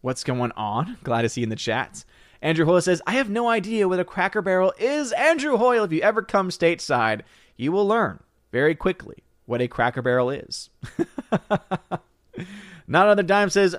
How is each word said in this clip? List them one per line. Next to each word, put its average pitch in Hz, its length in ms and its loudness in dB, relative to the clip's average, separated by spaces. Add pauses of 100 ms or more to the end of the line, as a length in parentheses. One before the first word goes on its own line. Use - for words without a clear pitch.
what's 127 240 -6
going 123 280 -2
on? 117 500 -6
Glad 117 200 -2
to 117 60 0
see 123 120 -6
you 117 60 -2
in 110 40 -4
the 107 60 -6
chats. - 480 -6 (360)
Andrew 160 240 0
Hoyle 175 160 4
says, 180 260 0
"I 190 60 0
have 254 160 0
no 233 200 -2
idea 214 400 0
what 180 100 0
a 180 60 -2
Cracker 190 380 -2
Barrel 185 360 2
is." 269 340 -2
Andrew 294 440 2
Hoyle, 233 280 2
if 165 80 -4
you 156 80 0
ever 220 220 2
come 190 280 0
stateside, 127 720 0 (340)
you 135 160 -2
will 202 140 2
learn 202 340 0 (320)
very 151 240 2
quickly - 480 -4 (220)
what 120 140 -2
a 123 80 0
Cracker 123 340 0
Barrel 123 280 2
is. - 400 -10 (260)
<laughs> - 440 -4 (1500)
Not 180 180 4
Another 202 180 4
Dime 196 260 2
says, 190 280 2